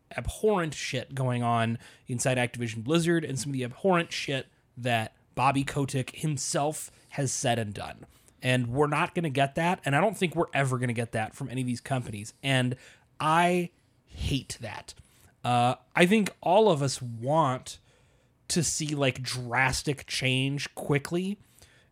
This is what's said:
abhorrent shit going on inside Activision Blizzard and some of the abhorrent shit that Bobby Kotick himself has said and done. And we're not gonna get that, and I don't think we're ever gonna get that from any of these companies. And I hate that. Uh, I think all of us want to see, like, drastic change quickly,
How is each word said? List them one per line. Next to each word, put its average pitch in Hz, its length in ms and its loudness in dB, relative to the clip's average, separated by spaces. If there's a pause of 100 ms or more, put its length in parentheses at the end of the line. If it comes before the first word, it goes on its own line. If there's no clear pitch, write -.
(160)
abhorrent 165 580 0
shit - 420 -6
going 127 260 0
on 117 360 2 (300)
inside 127 300 0
Activision 120 460 -2
Blizzard 165 420 2
and 135 140 -6
some 143 100 -6
of 139 40 -4
the 127 100 -4
abhorrent 170 480 0
shit - 360 -4 (300)
that 117 380 0 (200)
Bobby 135 280 4
Kotick 135 540 -2
himself 156 760 -2 (220)
has 139 180 -2
said 120 260 0
and 104 160 -4
done. - 320 -12 (380)
And 127 240 2
we're 139 200 2
not 151 280 -2
gonna 165 160 -2
get 135 240 0
that, 175 280 0
and 139 120 0
I 147 60 4
don't 202 160 2
think 160 180 -2
we're 165 180 2
ever 135 240 2
gonna 123 160 0
get 117 200 -4
that 107 220 -2
from - 140 -8
any 127 120 -4
of 127 60 -4
these 120 140 -4
companies. 113 520 -6 (100)
And 127 320 2 (440)
I 175 520 4 (340)
hate - 560 -4
that. 104 320 -12 (500)
Uh, 123 320 2 (200)
I 175 100 8
think 196 240 4 (120)
all 202 280 6
of 151 140 4
us 135 180 -2
want 123 760 0 (680)
to 170 140 2
see, 151 320 -2
like, 135 280 0
drastic 127 840 -2
change 135 680 0
quickly, 175 640 -2 (540)